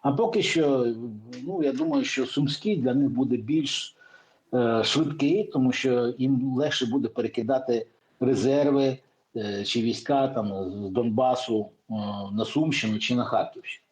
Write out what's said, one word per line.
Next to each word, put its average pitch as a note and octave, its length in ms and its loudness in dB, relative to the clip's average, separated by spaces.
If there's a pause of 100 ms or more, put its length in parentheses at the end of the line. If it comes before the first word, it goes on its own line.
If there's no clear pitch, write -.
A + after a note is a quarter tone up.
А F3+ 100 0
поки A3 300 2
що, C3+ 520 2 (500)
ну, E4+ 200 -2
я C4+ 100 2
думаю, C#4 300 0
що C3 220 -2
Сумський D3+ 520 0
для B2+ 160 0
них C#3 160 4
буде A#2+ 280 0
більш, C#3 580 -2 (580)
е, A2+ 300 2
швидкий, D3+ 600 2
тому C3 280 2
що B2 460 0
їм C3 400 2
легше D3 280 0
буде A#2+ 220 0
перекидати A#2 800 -2 (320)
резерви, C3+ 760 2 (380)
е, G#2 280 -4
чи A#2 180 -2
війська C3+ 460 0
там G2+ 440 -4
з G2+ 180 -8
Донбасу, A#2 800 0 (200)
е, A2+ 40 -6 (400)
на A2 120 0
Сумщину C#3 540 0
чи B2 160 -2
на B2 100 0
Харківщину. - 680 -4